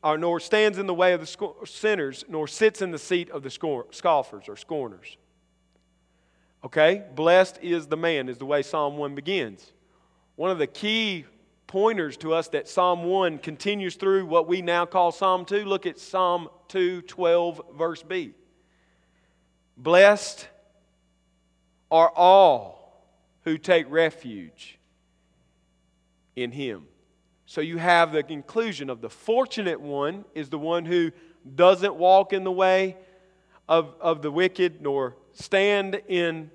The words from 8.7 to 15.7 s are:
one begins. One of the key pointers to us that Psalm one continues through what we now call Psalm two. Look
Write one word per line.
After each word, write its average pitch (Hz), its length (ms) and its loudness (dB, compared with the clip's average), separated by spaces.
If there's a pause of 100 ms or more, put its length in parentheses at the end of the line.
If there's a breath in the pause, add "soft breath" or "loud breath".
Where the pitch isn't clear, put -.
one 143 160 -8
begins. 139 580 -8 (640)
One 175 140 -2
of 180 80 -4
the 147 80 0
key 208 580 -4 (420)
pointers 190 520 -2
to 160 160 -2
us 165 140 -2
that - 200 -6
Psalm 180 360 0
one 180 340 -2
continues 190 580 -6
through 196 300 0
what 165 200 2
we 180 140 -2
now 175 240 0
call 175 280 0
Psalm 185 340 0
two. 208 180 -4
Look 196 220 -4